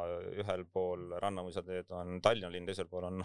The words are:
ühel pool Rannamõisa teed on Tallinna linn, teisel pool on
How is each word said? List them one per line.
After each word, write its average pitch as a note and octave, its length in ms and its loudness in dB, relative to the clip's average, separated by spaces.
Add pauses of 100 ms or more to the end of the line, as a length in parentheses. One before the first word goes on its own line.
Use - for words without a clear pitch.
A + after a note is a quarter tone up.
(440)
ühel F#2 260 2
pool F2+ 380 0 (100)
Rannamõisa F2+ 480 -2
teed F2+ 240 -4
on F2+ 320 -4
Tallinna G2 320 6
linn, F2+ 140 -4
teisel F#2 180 -2
pool F2+ 220 -4
on F#2 160 -2